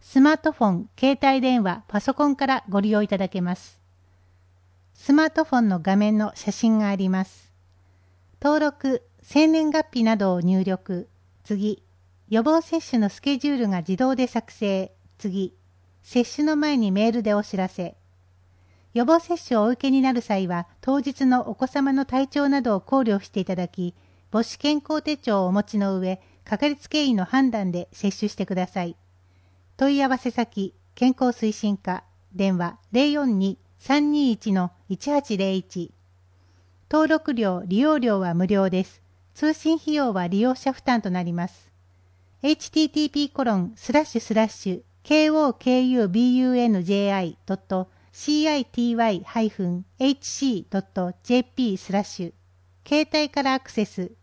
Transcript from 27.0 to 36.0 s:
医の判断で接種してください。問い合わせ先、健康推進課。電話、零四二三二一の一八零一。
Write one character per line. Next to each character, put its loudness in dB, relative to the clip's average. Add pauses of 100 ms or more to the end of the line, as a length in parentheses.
医 2
の 0
判 2
断 -4
で -6
接 -4
種 -4
し -8
て -6
く -6
だ -2
さ -6
い。 -10 (800)
問 2
い 2
合 2
わ 0
せ -4
先、 -4 (200)
健 2
康 0
推 -2
進 -4
課。 -8 (280)
電 0
話、 -6 (140)
零 2
四 0
二 -2 (200)
三 0
二 2
一 -2
の 0 (180)
一 -8
八 -2
零 -2
一。 -8 (1000)